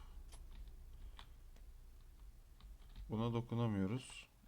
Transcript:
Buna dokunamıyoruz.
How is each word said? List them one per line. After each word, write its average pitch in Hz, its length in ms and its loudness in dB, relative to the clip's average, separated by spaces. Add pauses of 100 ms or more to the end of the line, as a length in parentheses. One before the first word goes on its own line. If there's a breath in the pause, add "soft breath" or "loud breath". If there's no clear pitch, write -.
(3000 loud breath)
Buna 113 220 6
dokunamıyoruz. 117 960 4 (200)